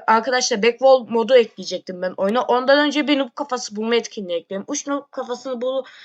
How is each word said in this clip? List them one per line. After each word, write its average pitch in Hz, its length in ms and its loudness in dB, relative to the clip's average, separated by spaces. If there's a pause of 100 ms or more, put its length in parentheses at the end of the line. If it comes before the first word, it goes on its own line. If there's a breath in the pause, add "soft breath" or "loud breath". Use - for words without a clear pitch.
arkadaşlar 247 560 0
backwall 240 460 4
modu 226 280 2
ekleyecektim 185 680 -2
ben 185 140 -4
oyuna. 208 260 0
Ondan 262 360 4
önce 294 300 0
bir 285 100 2
noob 269 160 -4
kafası 247 420 -8
bulma 220 180 -2
etkinliği 202 440 -4
ekledim. 190 300 -10
Üç 294 180 -8
noob 285 240 -6
kafasını 247 500 -10
bul-, 262 240 -4 (200 loud breath)